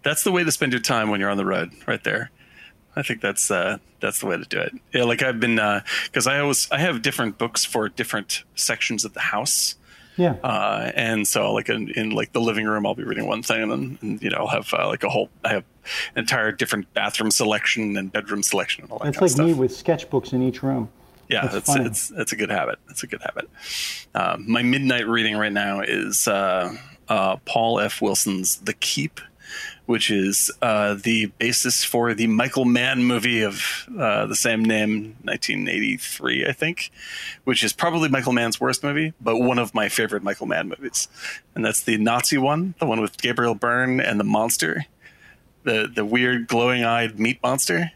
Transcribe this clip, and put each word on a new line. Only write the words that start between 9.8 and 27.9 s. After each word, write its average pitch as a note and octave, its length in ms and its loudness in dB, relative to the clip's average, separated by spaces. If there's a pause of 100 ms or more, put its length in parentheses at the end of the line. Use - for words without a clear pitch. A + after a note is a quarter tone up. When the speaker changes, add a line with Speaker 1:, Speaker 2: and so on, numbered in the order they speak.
Speaker 2:
Yeah. F3 260 4
Speaker 1:
Uh, G#2 520 0
and A2+ 340 0
so, G#2+ 240 2
like, A2 160 0
in, A2 220 -2
in, A2 200 -2
like, G#2+ 220 -2
the A#2+ 80 2
living A2 260 2
room, G#2+ 200 0
I'll G#2 80 0
be B2 100 -8
reading G#2+ 220 -4
one A2 160 -2
thing, A2+ 220 0
and G#2+ 60 -2
then, C3 300 -4
and, G#2 220 -6
you G#2 80 -2
know, - 80 -2
I'll - 80 -2
have, - 260 -2
uh, F#2 160 2
like, - 160 -2
a - 60 0
whole, A#2 180 0 (160)
I A2+ 60 0
have G2+ 140 0 (500)
an C3 60 -2
entire A2 320 0
different G#2+ 420 -4
bathroom G#2 360 0
selection G#2+ 680 0
and F#2+ 120 -4
bedroom G#2 320 -4
selection - 420 -2
and - 80 -14
all A2 80 -8
that D3 80 -2
Speaker 2:
It's C3+ 100 -4
Speaker 1:
kind F#3 120 6
of C3 80 2
Speaker 2:
like D#3+ 80 6
me E3+ 60 6
Speaker 1:
stuff. C#3 80 2
Speaker 2:
with B2+ 120 2 (380)
sketchbooks C3 220 -2
in B2+ 100 2
each B2+ 200 0
room. C3 260 -2 (400)
Speaker 1:
Yeah, A2 140 0
Speaker 2:
That's A#2 120 -2
Speaker 1:
that's, - 120 -4
Speaker 2:
funny. C#3 200 2
Speaker 1:
it's, - 300 -4
it's C3 160 -2
a A2+ 40 -4
good G#2 140 -2
habit. D2 280 -2 (100)
It's - 140 -10
a - 60 -8
good - 120 -8
habit. - 300 -8 (640)
Um, F2 340 0
my A#2 140 2
midnight B2 440 2
reading A2 300 2
right G#2+ 160 0
now G2+ 300 0
is, G#2 460 0
uh, F#2 460 2 (360)
uh, G2 340 2
Paul A2+ 360 0
F. G2+ 200 -2